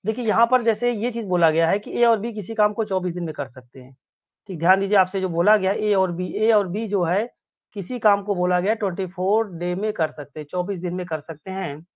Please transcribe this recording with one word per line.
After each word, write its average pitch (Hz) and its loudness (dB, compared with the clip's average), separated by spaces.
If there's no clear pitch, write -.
देखिए, 226 -2
यहाँ 220 4
पर 247 4
जैसे 226 2
ये 226 -2
चीज 220 -4
बोला 175 4
गया 160 2
है 202 2
कि - -10
ए 240 2
और 226 4
बी 226 -4
किसी 208 -6
काम 208 2
को 220 -2
चौबीस 180 -2
दिन 175 -4
में 160 -4
कर 135 -6
सकते 123 -16
हैं। 127 -16
ठीक, 170 -6
ध्यान 185 4
दीजिए, 202 2
आपसे 185 2
जो 185 -2
बोला 175 4
गया 190 0
ए 208 0
और 190 2
बी, 180 -4
ए 220 2
और 202 4
बी 208 -4
जो 190 0
है 190 0
किसी 208 -6
काम 202 2
को 202 -2
बोला 180 2
गया 196 0
ट्वेंटी 190 -2
फ़ोर 196 0
डे 175 -4
में 208 -2
कर 160 -2
सकते 151 -10
हैं, 147 -8
चौबीस 180 -4
दिन 175 -4
में 180 -4
कर 160 -4
सकते 160 -12
हैं। 160 -6